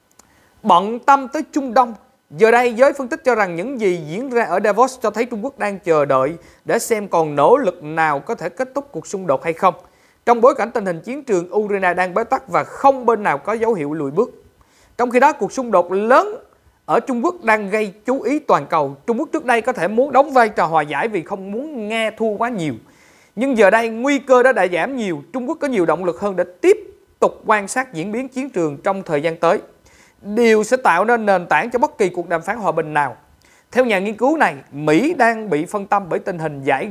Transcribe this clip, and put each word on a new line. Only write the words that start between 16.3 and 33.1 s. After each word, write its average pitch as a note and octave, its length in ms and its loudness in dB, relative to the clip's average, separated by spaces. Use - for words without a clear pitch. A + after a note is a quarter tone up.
ở G3 140 2
Trung A#3+ 240 -2
Quốc F4 200 -4
đang G#3+ 260 0
gây G#3+ 220 -2
chú B3+ 140 -2
ý C#4+ 180 -2
toàn E3+ 280 0
cầu. C#3 300 -2
Trung A#3 120 -2
Quốc D4+ 140 -4
trước C4 120 -4
đây A#3 180 0
có B3+ 100 -2
thể F3 160 -4
muốn B3 240 -2
đóng C#4+ 180 2
vai A#3+ 180 4
trò G3 180 0
hòa D#3+ 160 2
giải D3 260 -4
vì G3 140 -4
không G3 300 -10
muốn B3 360 -10
Nga A3 220 -4
thua A3 260 -4
quá A3+ 120 -2
nhiều. E3 260 -4
Nhưng B3 220 0
giờ F#3+ 120 6
đây, A3+ 180 2
nguy B3+ 300 -2
cơ B3 240 4
đã, C4 100 4
đã G3 200 2
giảm G3 240 -2
nhiều. F3+ 260 -4
Trung B3+ 160 -6
Quốc D#4+ 120 -6
có C#4+ 80 -2
nhiều F#3+ 180 0
động D#3+ 180 0
lực E3+ 160 -4
hơn G3 160 -4
để F3 80 -2
tiếp G4 160 4
tục - 260 0
quan G#3 220 0
sát B3+ 260 -6
diễn F#3 180 -6
biến B3+ 160 -6
chiến C4 220 -8
trường D#3+ 260 -2
trong G3 260 -4
thời D3 200 -4
gian E3 140 -2
tới. F3+ 220 2
Điều G#3+ 420 2
sẽ B3 120 0
tạo F#3 280 2
nên A3+ 220 0
nền F3+ 200 2
tảng E3 240 0
cho A#3+ 80 -2
bất G3+ 200 0
kỳ F#3+ 100 2
cuộc F3 200 -6
đàm E3 140 -2
phán G#3+ 160 -6
hòa F3+ 140 -2
bình D#3 220 -4
nào. C#3 220 -2